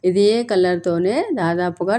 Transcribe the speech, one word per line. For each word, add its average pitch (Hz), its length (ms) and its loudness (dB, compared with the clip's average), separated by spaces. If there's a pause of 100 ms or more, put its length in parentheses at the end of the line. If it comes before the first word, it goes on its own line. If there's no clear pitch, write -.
ఇదే 190 240 2 (160)
కలర్‌తోనే 180 720 0 (180)
దాదాపుగా 180 640 -2